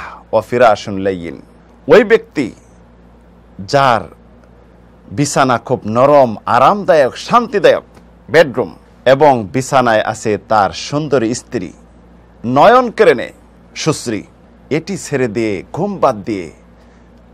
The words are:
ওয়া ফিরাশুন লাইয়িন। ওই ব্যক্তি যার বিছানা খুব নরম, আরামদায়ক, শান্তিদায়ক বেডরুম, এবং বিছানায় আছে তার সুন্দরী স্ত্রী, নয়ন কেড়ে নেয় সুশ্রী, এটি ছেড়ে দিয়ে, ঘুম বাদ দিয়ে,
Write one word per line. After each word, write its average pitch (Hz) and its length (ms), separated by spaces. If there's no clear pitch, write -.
ওয়া 110 80
ফিরাশুন 113 560
লাইয়িন। 90 440
ওই 190 160
ব্যক্তি 165 480
যার 131 340
বিছানা 131 460
খুব 113 280
নরম, 123 500
আরামদায়ক, 143 720
শান্তিদায়ক 185 640
বেডরুম, 120 460
এবং 131 480
বিছানায় 123 480
আছে 107 360
তার 98 340
সুন্দরী 131 600
স্ত্রী, 95 380
নয়ন 196 460
কেড়ে 170 240
নেয় 101 180
সুশ্রী, 117 480
এটি 160 280
ছেড়ে 131 300
দিয়ে, 104 360
ঘুম 190 240
বাদ 123 260
দিয়ে, 92 280